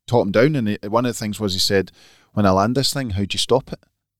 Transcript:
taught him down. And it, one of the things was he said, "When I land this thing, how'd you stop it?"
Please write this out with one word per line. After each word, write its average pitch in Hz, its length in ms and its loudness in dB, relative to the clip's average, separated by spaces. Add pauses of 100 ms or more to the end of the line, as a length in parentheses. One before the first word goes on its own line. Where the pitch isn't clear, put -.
taught 117 200 2
him 101 60 -4
down. 135 220 4
And 117 140 -2
it, 104 220 -4
one 117 160 0
of 120 80 -2
the - 40 -12
things 107 220 -6
was 101 140 -2
he 95 60 -6
said, 95 300 0 (440)
"When 107 100 2
I 98 60 6
land 101 260 2
this 135 160 -2
thing, 131 180 -6
how'd 98 220 -4
you 95 60 -8
stop - 340 0
it?" - 80 -16 (400)